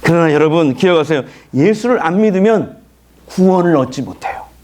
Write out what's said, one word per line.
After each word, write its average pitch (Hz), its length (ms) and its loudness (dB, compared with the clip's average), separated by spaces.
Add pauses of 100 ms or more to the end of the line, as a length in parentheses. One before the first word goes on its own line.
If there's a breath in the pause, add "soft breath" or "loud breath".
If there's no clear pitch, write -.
그러나 165 300 2
여러분, 151 420 2
기억하세요. 160 480 0 (320 loud breath)
예수를 214 500 0
안 175 160 0
믿으면 202 560 0 (500)
구원을 185 500 2
얻지 131 260 -2
못해요. - 400 -12 (220)